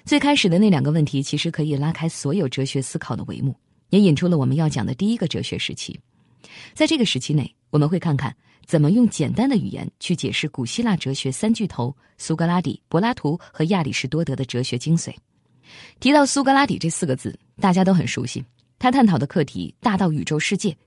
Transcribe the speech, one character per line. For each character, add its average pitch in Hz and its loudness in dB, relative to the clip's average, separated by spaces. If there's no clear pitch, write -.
最 294 4
开 285 4
始 220 2
的 165 4
那 208 6
两 143 4
个 139 0
问 151 2
题 135 -2
其 147 -4
实 - -2
可 - -4
以 151 -2
拉 147 -2
开 165 -4
所 139 -4
有 175 0
哲 135 -4
学 135 -4
思 - -6
考 - -8
的 - -6
帷 - -8
幕， 135 -2
也 190 6
引 185 6
出 175 0
了 170 2
我 131 2
们 131 0
要 160 2
讲 135 -2
的 123 -4
第 196 -2
一 233 0
个 190 -4
哲 - -4
学 87 -6
时 - -8
期。 - -14
在 311 2
这 320 0
个 240 2
时 127 -2
期 - -6
内， 143 -2
我 151 0
们 147 4
会 170 0
看 151 -2
看 131 -6
怎 160 4
么 147 4
用 233 4
简 123 -2
单 233 0
的 277 0
语 143 0
言 - -8
去 - -4
解 - -4
释 - -4
古 135 -6
希 233 -6
腊 214 2
哲 135 -4
学 135 -4
三 214 0
巨 220 -2
头 123 -6
苏 - -4
格 165 0
拉 175 2
底、 - -4
柏 165 0
拉 240 0
图 147 -2
和 - -2
亚 175 2
里 117 -2
士 131 -4
多 156 0
德 135 -4
的 131 -4
哲 123 -4
学 123 -4
精 156 0
髓。 - -2
提 269 4
到 294 8
苏 277 0
格 269 4
拉 277 2
底 - -2
这 165 -4
四 - -4
个 131 0
字， - -8
大 185 4
家 190 4
都 185 4
很 180 2
熟 - -4
悉， - -8
他 254 2
探 247 6
讨 170 4
的 139 0
课 156 0
题 90 -8
大 202 0
到 180 2
宇 151 -2
宙 151 -2
世 156 -2
界， 185 -4